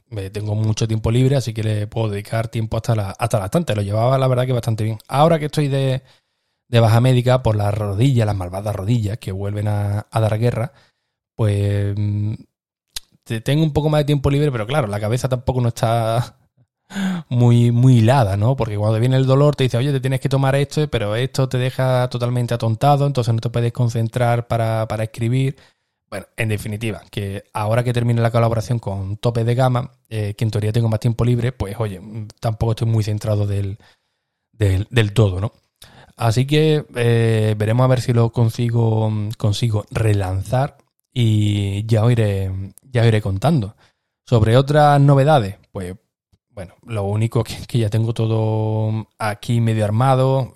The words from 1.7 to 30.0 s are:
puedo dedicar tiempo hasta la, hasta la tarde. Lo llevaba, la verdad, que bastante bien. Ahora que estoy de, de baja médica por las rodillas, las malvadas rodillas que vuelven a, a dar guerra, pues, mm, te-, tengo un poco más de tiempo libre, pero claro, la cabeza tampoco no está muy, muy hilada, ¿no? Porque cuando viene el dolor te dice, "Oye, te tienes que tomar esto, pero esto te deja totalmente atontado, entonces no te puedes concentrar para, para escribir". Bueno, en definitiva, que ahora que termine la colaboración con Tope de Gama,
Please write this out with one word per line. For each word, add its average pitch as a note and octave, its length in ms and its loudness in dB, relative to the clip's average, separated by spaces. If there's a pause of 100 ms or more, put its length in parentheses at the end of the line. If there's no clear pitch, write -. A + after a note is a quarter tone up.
puedo A2+ 220 -4
dedicar A2+ 380 -6
tiempo A2+ 280 -4
hasta A2+ 180 -2
la, G2+ 160 -4
hasta - 300 -2
la F#2 80 -6
tarde. D#3+ 260 -2
Lo G#2 80 -2
llevaba, A2 340 0
la C3 120 0
verdad, B2+ 180 0
que B2+ 60 -2
bastante A2+ 320 -2
bien. A2 140 -4 (100)
Ahora D#3+ 300 4
que D3 80 -6
estoy D3 220 -2
de, C3+ 340 -2 (640)
de A#2 120 4
baja A2+ 200 6
médica B2+ 420 4
por A2 140 0
las G2+ 160 0
rodillas, A2 540 2
las G#2 100 -2
malvadas F#2+ 400 -6
rodillas G#2 400 -2
que - 160 -10
vuelven G2+ 360 -4
a, G#2 420 -2
a A2+ 100 0
dar G#2+ 180 0
guerra, A#2 340 -2 (640)
pues, G2+ 600 0
mm, G#2 380 -2 (880)
te-, A2 160 -6
tengo C#3+ 220 0
un D#3 100 0
poco D3+ 160 0
más D3+ 120 2
de C#3+ 60 0
tiempo C#3+ 220 0
libre, C#3+ 240 2
pero G#2+ 140 -4
claro, C3 220 -2
la G#2 120 -4
cabeza A2+ 280 -2
tampoco B2+ 320 -2
no A#2+ 80 2
está A#2 680 -2 (920)
muy, A#2+ 420 4
muy A#2+ 280 6
hilada, A2 380 2
¿no? A#2 200 0
Porque G#2+ 200 -4
cuando G#2+ 220 0
viene B2+ 180 2
el C3 100 2
dolor C#3 280 4
te C3+ 100 0
dice, B2 120 -2
"Oye, C#3+ 160 0
te C3+ 80 -2
tienes C3 200 -2
que - 80 -6
tomar C3+ 280 0
esto, D3 340 -2
pero G#2 240 -4
esto B2+ 340 -2
te B2+ 100 -4
deja B2+ 520 0
totalmente A#2+ 440 -2
atontado, C3+ 520 2
entonces B2 260 0
no A2+ 80 0
te A#2+ 100 -6
puedes A#2 220 -2
concentrar A#2 760 -2
para, A2+ 400 -2
para A2 160 -4
escribir". B2+ 520 -2 (540)
Bueno, G2 160 -12 (100)
en A2+ 120 -2
definitiva, G#2+ 640 -6
que G2+ 420 -8
ahora A2+ 320 0
que B2 80 0
termine A#2 300 0
la A2+ 80 2
colaboración A#2 500 0
con G2 380 -6
Tope A#2 260 -2
de A#2+ 100 0
Gama, B2 380 0 (160)